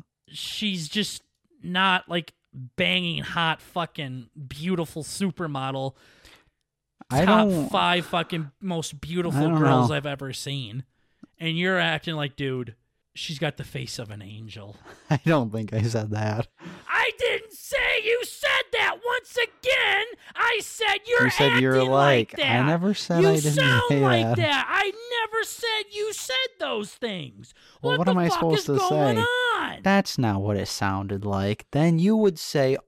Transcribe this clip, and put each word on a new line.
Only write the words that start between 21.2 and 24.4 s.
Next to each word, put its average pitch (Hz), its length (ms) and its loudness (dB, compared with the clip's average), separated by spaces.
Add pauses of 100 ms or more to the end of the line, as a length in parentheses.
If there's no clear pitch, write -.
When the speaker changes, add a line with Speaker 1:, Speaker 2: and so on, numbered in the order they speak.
Speaker 2:
You - 40 2
said - 320 4
you're 131 160 4
Speaker 1:
acting 131 140 4
like 135 460 4
Speaker 2:
like, - 80 0
I - 120 2
Speaker 1:
that. 127 80 4
Speaker 2:
never 170 280 2
said - 280 0
Speaker 1:
You - 80 8
Speaker 2:
I 160 60 6
didn't 151 180 2
Speaker 1:
sound 143 340 4
Speaker 2:
say - 140 4
Speaker 1:
like - 240 4
Speaker 2:
that. 117 120 2
Speaker 1:
that. 285 300 2